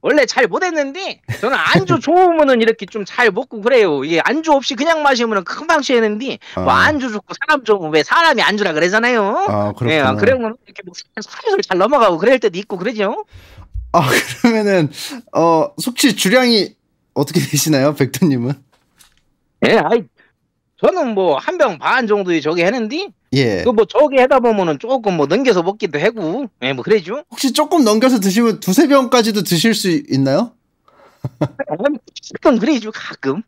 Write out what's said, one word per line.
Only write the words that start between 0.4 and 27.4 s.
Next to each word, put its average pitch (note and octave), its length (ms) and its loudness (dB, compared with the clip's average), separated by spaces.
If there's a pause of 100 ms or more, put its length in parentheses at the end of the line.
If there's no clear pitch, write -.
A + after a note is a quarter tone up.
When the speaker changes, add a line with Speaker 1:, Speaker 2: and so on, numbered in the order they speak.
Speaker 1:
못했는데 D#4 720 -4 (200)
저는 A#3+ 160 -2
안주 F4 400 2
Speaker 2:
<laughs> - 20 -2
Speaker 1:
좋으면은 D#4 640 2
이렇게 A3 240 0
좀 G#3 180 -10
잘 A3+ 280 0
먹고 A3+ 300 -8
그래요. G3 420 2
이게 E3 200 0
안주 D#4 280 -2
없이 C#4 240 0
그냥 D#4 260 0
마시면은 A#3 420 0
금방 D#4+ 380 -2
취했는데 A3+ 560 -2 (180)
뭐 F2+ 140 -2
Speaker 2:
아. A#2 160 4
Speaker 1:
안주 C4+ 260 -2
좋고 G#3 300 -10
사람 D4+ 220 -2
좋으면 F#3+ 280 0
왜 D#3 120 2
사람이 D4 400 2
안주라 F#3+ 300 0
그러잖아요. A3 760 0
Speaker 2:
아, G#2 260 0
그렇구나. C3 380 0
Speaker 1:
예, G#2+ 80 -2
그러면 A#3 360 0 (100)
이렇게 G3 200 -20
뭐 F3+ 80 -18 (260)
살살 G4 480 -4
잘 D#4 120 -2
넘어가고 A3+ 400 2
그럴 B3 180 4
때도 F#3+ 220 -2
있고 G#3 180 -10
그러죠. G#3+ 480 -4 (680)
Speaker 2:
아, E3+ 120 4
<laughs> - 380 -2
그러면은, G#3 480 2 (440)
어, E3 360 2 (160)
혹시 B3 280 0
주량이 A#3 600 0 (400)
어떻게 C#3+ 240 -2
되시나요, D3 560 0
백도님은? C3 580 0 (1120)
Speaker 1:
예, G3+ 100 4
아이, F#3+ 260 2 (760)
저는 C#4 360 0
뭐 F3 220 2
한 F4+ 200 -6
병 A3+ 220 0
반 A3+ 260 0
정도에 F#3+ 360 0
저기 D#3+ 200 -2
하는데 A#3+ 460 -2 (260)
Speaker 2:
예. A2+ 300 2
Speaker 1:
그 B3+ 80 2
뭐 G#3+ 140 2
저기 C4+ 340 2
하다 C4 200 4
보면은 G3 400 0
조금 A3 380 -2
뭐 D3 80 2
넘겨서 G3 380 2
먹기도 F3+ 360 -4
하고, G#3+ 480 -2 (140)
예, C3 120 -4
뭐 B2 100 -8
그러죠. G#3 480 -2
Speaker 2:
혹시 C4 220 -2